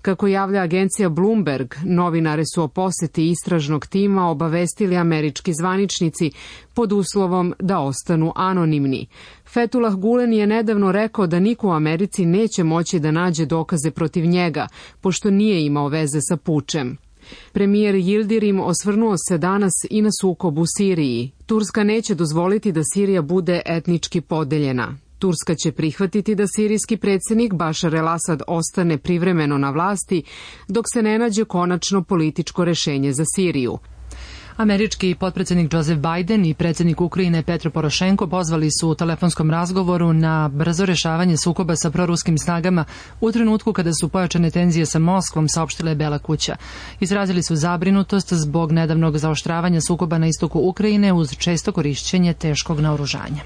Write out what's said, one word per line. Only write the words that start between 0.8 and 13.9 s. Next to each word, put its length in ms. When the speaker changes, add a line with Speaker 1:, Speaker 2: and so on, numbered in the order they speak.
Speaker 1:
Bloomberg, 720
novinare 600
su 80
o 40
poseti 600
istražnog 560
tima 440
obavestili 680
američki 560
zvaničnici 800
pod 180
uslovom 680
da 200
ostanu 560
anonimni. 720
Fethullah 400
Gulen 400
je 140
nedavno 440
rekao 360
da 120
niko 280
u 40
Americi 540
neće 380
moći 360
da 120
nađe 340
dokaze 460